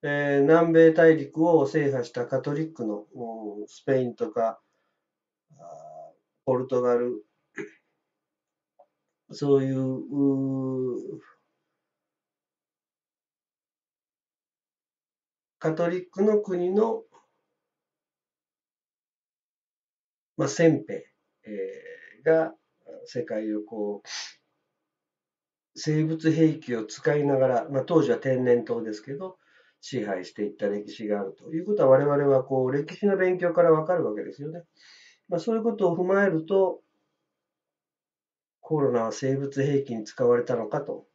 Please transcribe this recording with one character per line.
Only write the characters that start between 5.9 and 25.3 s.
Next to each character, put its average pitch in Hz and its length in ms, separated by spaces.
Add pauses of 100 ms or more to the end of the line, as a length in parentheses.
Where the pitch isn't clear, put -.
ポ 127 120
ル 131 100
ト 123 160
ガ 123 120
ル、 123 300 (2000)
そ 139 300
う 135 40
い 135 60
う、 131 100
う 131 1400
ー、 131 40 (4000)
カ 160 120
ト 170 160
リ 180 120
ッ - 100
ク 190 120
の 208 180
国 180 320
の、 220 320 (3250)
ま 151 80
あ、 135 40
先 165 380
兵、 - 200 (380)
え 107 60 (720)
ー、 143 40
が 160 260 (540)
世 123 160
界 110 320
を 104 80
こ 104 420
う、 - 40 (1700)